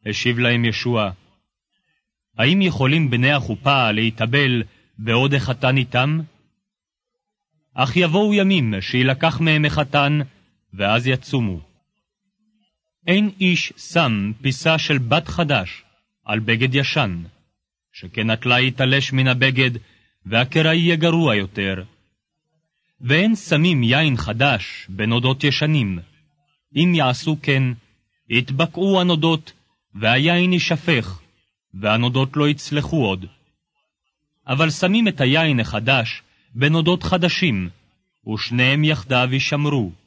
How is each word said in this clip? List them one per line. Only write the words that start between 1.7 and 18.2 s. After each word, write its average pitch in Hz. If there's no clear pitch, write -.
"האם 160
יכולים 143
בני 123
החופה 120
להתאבל 117
בעוד 120
החתן 127
איתם? 131
אך 127
יבואו 180
ימים 190
שיילקח 131
מהם 156
החתן, 147
ואז 104
יצומו. 127
אין 196
איש 180
שם 110
פיסה 151
של 151
בד 139
חדש 139
על 107
בגד 117
ישן, 131
שכן 107